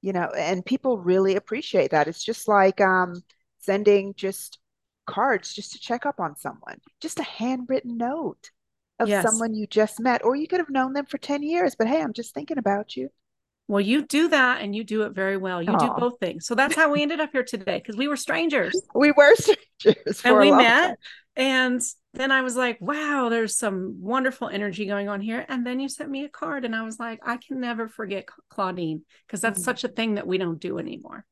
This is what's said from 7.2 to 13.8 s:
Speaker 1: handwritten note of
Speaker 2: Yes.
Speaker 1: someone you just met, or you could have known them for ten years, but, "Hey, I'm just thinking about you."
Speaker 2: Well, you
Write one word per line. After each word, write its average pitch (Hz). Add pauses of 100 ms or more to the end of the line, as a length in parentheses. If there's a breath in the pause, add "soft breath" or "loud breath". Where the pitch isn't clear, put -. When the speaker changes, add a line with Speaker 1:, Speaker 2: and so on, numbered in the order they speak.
Speaker 1:
handwritten 247
note 247 (480)
of 220
Speaker 2:
Yes. 202
Speaker 1:
someone 226
you 214
just 214
met, 240
or 240
you 302
could 359
have 311
known 262
them 285
for -
ten 285
years, 330
but, 220
"Hey, 311
I'm 294
just -
thinking 294
about 208
you." 262 (560)
Speaker 2:
Well, 202
you 233